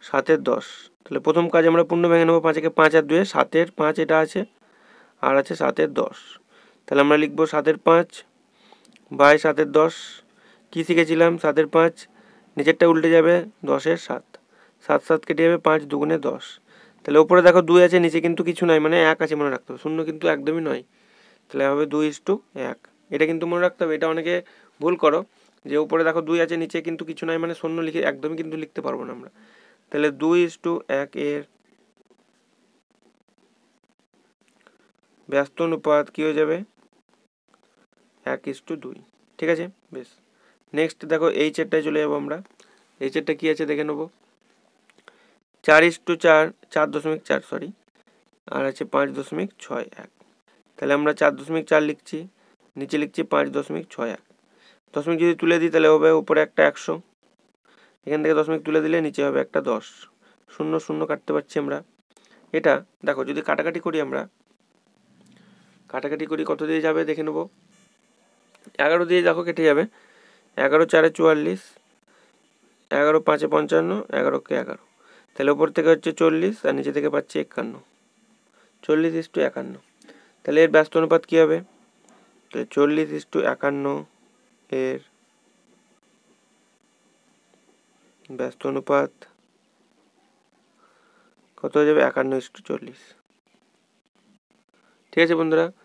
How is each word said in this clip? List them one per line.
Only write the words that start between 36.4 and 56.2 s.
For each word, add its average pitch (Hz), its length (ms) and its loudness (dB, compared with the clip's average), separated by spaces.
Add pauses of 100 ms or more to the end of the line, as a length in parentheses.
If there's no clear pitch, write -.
এক 135 80 -10 (100)
is 131 160 -14
to 165 60 -10 (100)
দুই। 127 140 -16 (420)
ঠিক 160 140 -2
আছে? 165 120 -4 (280)
বেশ। 127 160 -18 (680)
নেক্সট 160 220 -2 (120)
দেখো, 160 160 2 (160)
এইচ 151 180 -2
এরটায় 160 260 -2
চলে 151 160 -2
যাবো 147 180 -2
আমরা। 143 160 -8 (640)
এইচ 131 180 -6
এরটা 156 200 -2
কী 160 140 -4
আছে 156 180 -6
দেখে 147 180 -4
নেবো। 151 160 -8 (1600)
চার 156 240 6
is 165 160 -4
to 175 80 -2 (120)
চার, 156 180 6 (300)
চার 151 200 0
দশমিক 156 360 -6
চার, 139 200 -2
sorry, - 200 -10 (760)
আর 135 220 -6
আছে 135 140 -10 (100)
পাঁচ 139 140 0 (100)
দশমিক 156 320 -8 (140)
ছয় - 220 -10 (180)
এক। - 60 -20 (640)
তাহলে 139 220 -2
আমরা 147 220 0
চার 147 200 4
দশমিক 156 320 -6
চার 156 180 4
লিখছি, - 280 -10 (640)
নিচে 139 220 -8
লিখছি 147 200 -6 (120)
পাঁচ 147 120 0 (120)
দশমিক 156 360 -8
ছয় 117 240 -8
এক। - 60 -20 (720)
দশমিক 160 300 -4
যদি 170 180 2
তুলে 165 200 2
দিই 170 120 0
তাহলে 160 200 6
হবে 156 160 4 (120)